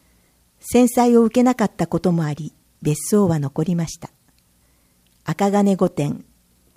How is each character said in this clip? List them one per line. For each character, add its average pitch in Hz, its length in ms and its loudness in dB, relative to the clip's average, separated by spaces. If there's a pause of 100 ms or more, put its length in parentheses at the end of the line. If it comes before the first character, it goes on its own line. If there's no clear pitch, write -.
(580)
戦 240 300 2
災 240 280 2
を 233 60 6
受 220 120 0
け 247 80 2
な 247 120 2
か 226 120 0
っ - 40 -8
た - 160 -4
こ 165 140 -4
と 185 120 0
も 165 120 0
あ 147 80 -4
り、 147 220 -12 (260)
別 151 300 -4
荘 208 180 2
は 165 100 0
残 143 260 -4
り 175 120 -2
ま 165 100 -4
し - 120 -14
た。 - 120 -20 (1120)
赤 196 260 -2
金 202 260 2
御 180 120 0
殿、 143 340 -6 (540)